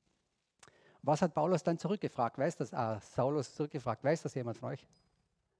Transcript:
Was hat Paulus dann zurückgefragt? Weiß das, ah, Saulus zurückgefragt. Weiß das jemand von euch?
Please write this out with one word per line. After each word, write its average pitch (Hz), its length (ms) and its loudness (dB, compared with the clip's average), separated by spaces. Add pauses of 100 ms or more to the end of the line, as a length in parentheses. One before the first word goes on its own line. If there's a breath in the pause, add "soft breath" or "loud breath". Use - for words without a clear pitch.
(1000 soft breath)
Was 147 200 2
hat 175 120 2
Paulus 160 300 2
dann 170 140 0
zurückgefragt? 143 600 -2
Weiß 151 200 0
das, 131 160 -6
ah, 110 260 -2
Saulus 139 560 0
zurückgefragt. 131 480 -4
Weiß 156 180 2
das - 140 -6
jemand 120 220 -4
von 123 140 -8
euch? - 140 -10 (760)